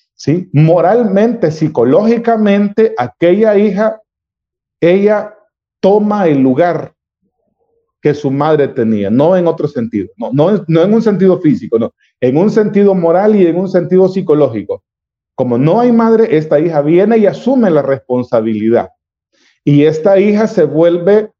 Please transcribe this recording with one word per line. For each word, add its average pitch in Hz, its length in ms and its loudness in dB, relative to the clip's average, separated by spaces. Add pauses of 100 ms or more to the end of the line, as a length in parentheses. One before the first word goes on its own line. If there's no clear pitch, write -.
(140)
¿sí? 180 400 -4
Moralmente, 190 960 0
psicológicamente, 202 1500 0
aquella 202 600 0
hija, 214 440 -2 (800)
ella 196 520 0 (460)
toma 208 480 0
el 139 140 0
lugar 139 520 -2 (1080)
que 147 140 0
su 147 160 -6
madre 143 380 0
tenía, 110 420 -2
no 143 260 2
en 175 120 0
otro 165 200 -4
sentido, 110 500 -6
no, 117 140 -10
no, 160 360 0
no 165 160 2
en 202 100 0
un 226 80 2
sentido 190 380 0
físico, 117 400 -2
no, 113 140 -6 (280)
en 131 160 0
un 196 140 0
sentido 202 420 0
moral 185 420 0
y 190 120 2
en 165 100 -2
un 190 100 -4
sentido 185 400 0
psicológico. 143 760 -2 (500)
Como 127 240 -4
no 160 220 2
hay 247 120 2
madre, 226 460 2
esta 156 220 0
hija 160 220 -2
viene 180 360 2
y 214 80 2
asume 220 460 0
la 151 100 2
responsabilidad. 117 1080 -2 (720)
Y 143 220 2
esta 190 340 2
hija 208 280 0
se 196 160 -2
vuelve 170 760 0